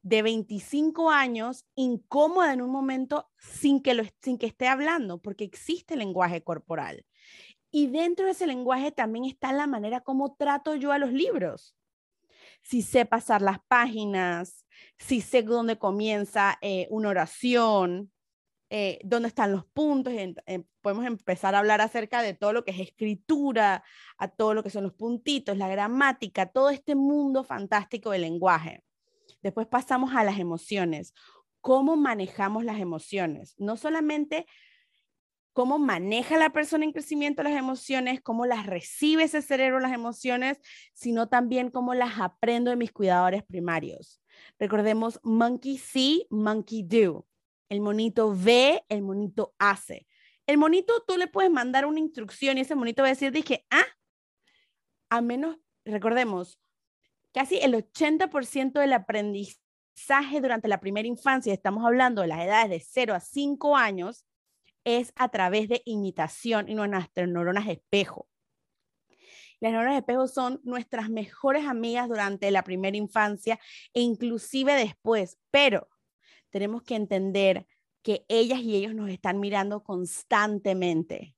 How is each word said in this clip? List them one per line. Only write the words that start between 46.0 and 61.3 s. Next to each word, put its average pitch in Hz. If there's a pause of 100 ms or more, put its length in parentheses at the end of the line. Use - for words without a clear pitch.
monkey 214
do. 185 (420)
El 202
monito 214
ve, 240
el 208
monito 196
hace. - (400)
El 294
monito 370
tú 370
le 359
puedes 381
mandar 262
una 302
instrucción 269
y 262
ese 269
monito 254
va 262
a -
decir, 269
dije, 277
"Ah", 302 (1200)
a 233
menos, 277 (280)
recordemos, 214 (760)
casi 269
el 254
ochenta 311
por 269
ciento 269
del 277
aprendizaje 220
durante 233
la 196
primera 202
infancia, 240